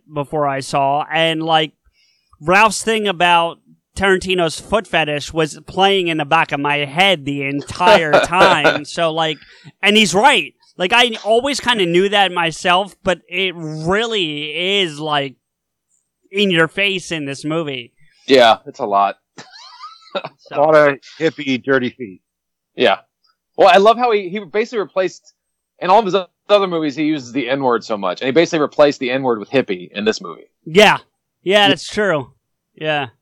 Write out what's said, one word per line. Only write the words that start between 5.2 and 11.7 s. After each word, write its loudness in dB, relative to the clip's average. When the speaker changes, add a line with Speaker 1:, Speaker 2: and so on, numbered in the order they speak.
Speaker 1:
was -4
playing 0
in -2
the -2
back 0
of -4
my -2
head 0
the -6
entire 0
Speaker 2:
<laughs> 4
Speaker 1:
time. 2
So, -2
like, -2
and 2
he's 2
right. 2
Like, -2
I 2
always 0
kinda 0